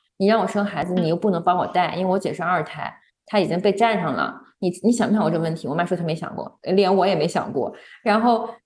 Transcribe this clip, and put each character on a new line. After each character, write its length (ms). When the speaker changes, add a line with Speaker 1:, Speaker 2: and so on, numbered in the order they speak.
Speaker 1:
“你 100
让 140
我 60
生 180
孩 200
子， 100
Speaker 2:
嗯。 80
Speaker 1:
你 60
又 80
不 140
能 120
帮 160
我 80
带， 300
因 100
为 40
我 80
姐 140
是 100
二 220
胎， 280
她 120
已 80
经 140
被 100
占 300
上 140
了。 260
你， 100
你 80
想 180
不 40
想 80
过 100
这 60
个 60
问 120
题？” 140
我 60
妈 100
说 100
她 80
没 120
想 200
过， 280
连 320
我 120
也 80
没 140
想 240
过。 220
然 160
后 300